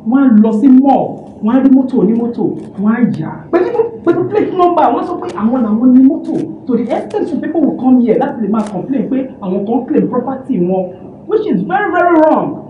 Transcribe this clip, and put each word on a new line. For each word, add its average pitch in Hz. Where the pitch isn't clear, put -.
Wọ́n 247
á 262
lọ 214
sí 262
mall, 262
wọ́n 214
á 262
rí 269
mọ́tò 262
onímọ́tò, 226
wọ́n 208
á 240
yà -
á. -
Pẹ̀lú, 359
pẹ̀lú -
plate -
number, 339
wọ́n 262
sọ -
pé -
àwọn 233
làwọn 226
ní 254
mọ́tò. 311
To 262
the -
extent 392
some 311
people 330
will 247
come 254
here 214
láti -
lè 196
máa 214
complain 202
pé 139
àwọn 202
kan 233
claim 240
property 254
wọn, 185
which 427
is 208
very, 381
very 349
wrong. 311